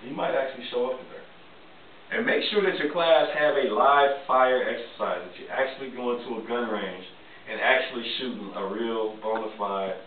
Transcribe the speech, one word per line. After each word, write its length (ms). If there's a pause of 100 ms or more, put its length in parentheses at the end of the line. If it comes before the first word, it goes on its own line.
You 80
might 200
actually 360
show 200
up 80
for 160
that. 120 (840)
And 140
make 240
sure 100
that 180
your 140
class 400
have 240
a 160
live 540
fire 420
exercise, 560
that 160
you're 140
actually 420
going 300
to 180
a 40
gun 200
range 360 (440)
and 120
actually 440 (140)
shooting 360
a 140
real 540
bona 340
fide 380 (120)